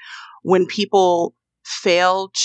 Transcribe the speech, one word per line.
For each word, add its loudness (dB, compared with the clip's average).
when 2
people 0
fail 0